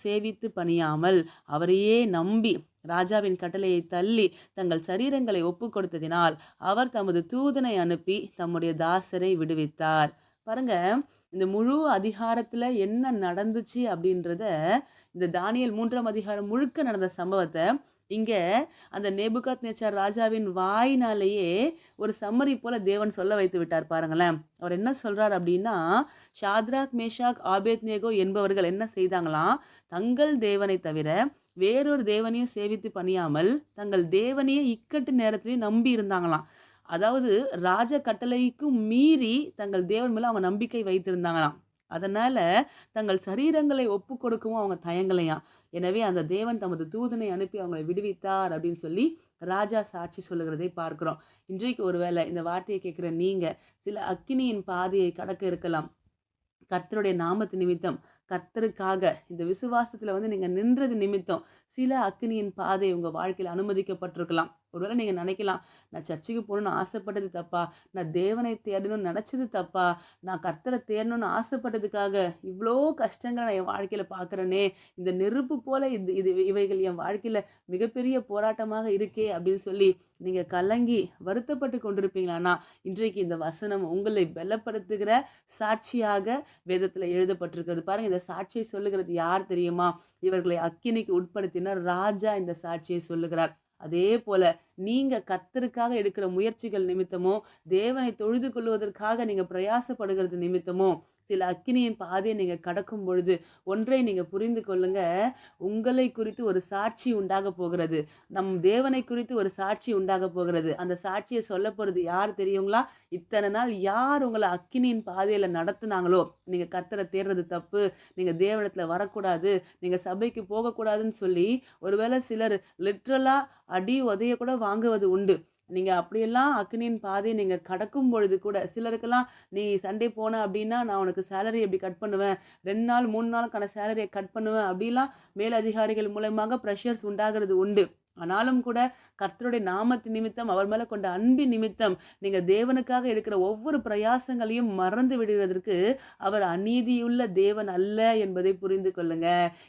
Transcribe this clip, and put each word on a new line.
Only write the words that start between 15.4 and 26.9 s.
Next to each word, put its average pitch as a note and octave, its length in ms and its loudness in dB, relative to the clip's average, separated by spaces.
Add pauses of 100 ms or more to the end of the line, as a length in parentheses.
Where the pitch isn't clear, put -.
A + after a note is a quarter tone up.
மூன்றாம் A#3 320 -2
அதிகாரம் G#3 420 -4
முழுக்க C4 360 0
நடந்த F#3+ 240 0
சம்பவத்தை F3 560 -2 (440)
இங்க G#3+ 600 0 (220)
அந்த G3+ 220 -4
நேபுகாத் A3+ 500 -2
நேச்சார் A3 280 -4
ராஜாவின் G#3 680 0
வாயினாலேயே G#3 1160 2 (220)
ஒரு G#3+ 260 -4
சம்மரி B3 380 2
போல A#3 200 -4
தேவன் G3+ 300 2
சொல்ல G3+ 260 0
வைத்து F#3+ 220 2
விட்டார் E3 300 0
பாருங்களேன். D#3+ 500 2 (200)
அவர் F3 140 -6
என்ன A3 320 0
சொல்றார் G#3 280 2
அப்படின்னா, F3+ 720 2 (400)
"ஷாத்ராக், A3+ 560 0